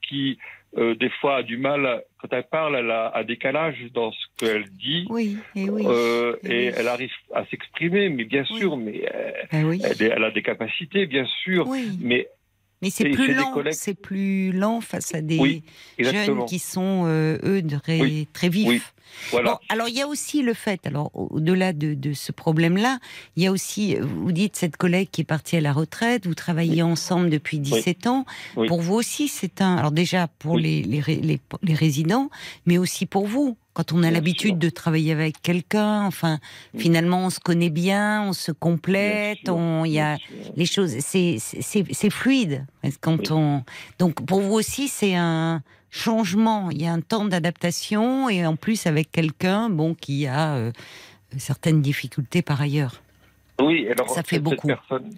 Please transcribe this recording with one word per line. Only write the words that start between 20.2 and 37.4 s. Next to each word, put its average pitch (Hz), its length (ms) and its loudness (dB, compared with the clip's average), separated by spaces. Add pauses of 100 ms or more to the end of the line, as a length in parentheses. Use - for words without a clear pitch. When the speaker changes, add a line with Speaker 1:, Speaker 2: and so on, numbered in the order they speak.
Speaker 2:
le 233 100 2
fait, 196 340 -4
alors 147 260 -4
au-, - 140 -6 (100)
au-delà 185 360 2
de, 151 200 -2
de 143 200 -4
ce - 180 -8
problème-là, 175 680 2 (360)
il 165 80 2
y 190 40 4
a 190 40 4
aussi, 196 480 -2
vous 120 320 -2
dites, 185 240 0
cette 170 220 -2
collègue 180 340 2
qui 160 100 -2
est 151 140 -6
partie 170 220 -2
à 160 40 4
la 143 120 2
retraite, 196 520 0
vous 165 100 0
travaillez 165 480 2
Speaker 1:
Oui. 170 100 4
Speaker 2:
ensemble 175 360 2
depuis 151 280 0
Speaker 1:
Oui. 143 60 -2
Speaker 2:
dix-sept 139 440 0
ans. 262 160 2 (320)
Speaker 1:
Oui. 113 140 2
Speaker 2:
Pour 170 120 2
vous 175 140 2
aussi, 247 320 0
c'est - 340 -6
un, 185 140 4
alors 147 160 2
déjà 170 380 2 (100)
pour 156 160 -2
Speaker 1:
Oui. 160 80 4
Speaker 2:
les, 156 200 0
les 127 180 -2
ré-, 156 200 0
les, 151 200 0 (220)
les 165 100 2
résidents, 160 560 2 (360)
mais 175 120 6
aussi 180 280 0
pour 196 220 0
vous. 247 300 0 (160)
Quand 165 200 -2
on 175 60 4
a - 20 6
Speaker 1:
Bien 165 100 4
Speaker 2:
l'habitude 170 440 2
Speaker 1:
sûr. - 20 -2
Speaker 2:
de 160 120 2
travailler 160 440 0
avec 156 280 -2
quelqu'un, 208 640 0
enfin, 160 340 0 (340)
Speaker 1:
Oui. 113 80 -6
Speaker 2:
finalement, 170 440 4
on 185 40 0
se 175 100 -4
connaît 170 300 2